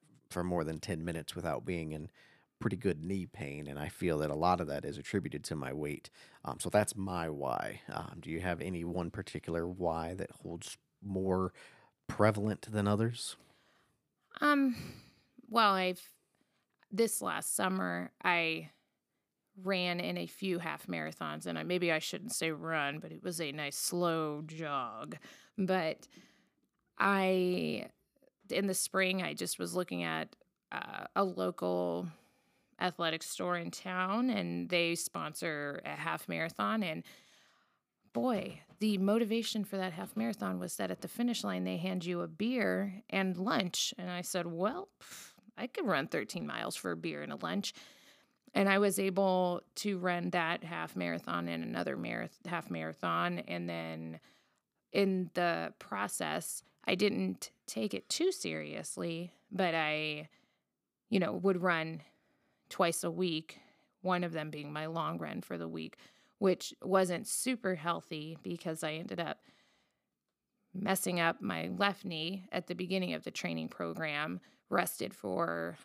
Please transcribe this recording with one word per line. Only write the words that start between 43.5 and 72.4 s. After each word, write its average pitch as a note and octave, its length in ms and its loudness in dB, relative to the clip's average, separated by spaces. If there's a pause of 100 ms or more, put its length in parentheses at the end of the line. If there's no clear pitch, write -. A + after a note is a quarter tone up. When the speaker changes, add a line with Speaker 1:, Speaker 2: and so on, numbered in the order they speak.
Speaker 2:
And F3+ 120 -4
I F3 120 -4
said, F3 240 -2
"Well, G#3 420 0 (120)
pff, - 320 -16 (240)
I A#3+ 100 -6
could D#4+ 200 -4
run D#3 220 2
thirteen D3 380 -2
miles A2+ 280 -4
for - 160 -4
a E2+ 60 -2
beer D#3+ 260 -6
and D3 100 -8
a C#3+ 100 -8
lunch." F3 300 -2 (840)
And G3 140 6
I G3 120 6
was G3+ 180 4
able F#3 640 4 (140)
to G3+ 220 0
run F3 320 0
that F3 340 2
half E3 320 -6
marathon - 520 -2
and - 140 -2
another D#3 340 -2
marath-, - 500 -6
half E3+ 240 -4
marathon. E3+ 680 -2
And F3 260 -6
then E3 540 -6 (720)
in F#3+ 400 4
the E3 460 2
process, F3 840 -4 (220)
I - 100 4
didn't F#3+ 560 2 (160)
take A3 280 -2
it - 160 -6
too F4+ 200 2
seriously, E3 1000 -4 (180)
but F3+ 240 2
I, D3+ 540 0 (800)
you F#3 100 4
know, F3+ 140 2
would F3+ 300 2
run D#3+ 400 2 (640)
twice E3+ 360 2
a F3 60 2
week, E3 480 0 (440)
one F3+ 200 2
of E3+ 100 -2
them D#3 180 -4
being D3 200 -8
my D3+ 140 -4
long E3 320 -2
run E3 240 -6
for - 160 -8
the E3 120 -6
week, - 280 -8 (420)
which - 440 2
wasn't F#3 440 2
super G#3+ 480 -2
healthy D#3+ 680 -4
because E3+ 400 -4
I D3+ 100 -2
ended E3+ 280 -6
up D#3 200 -4 (1300)
messing F#3+ 460 2
up E3+ 200 4
my E3 280 -2
left G3 360 0
knee F3+ 480 -6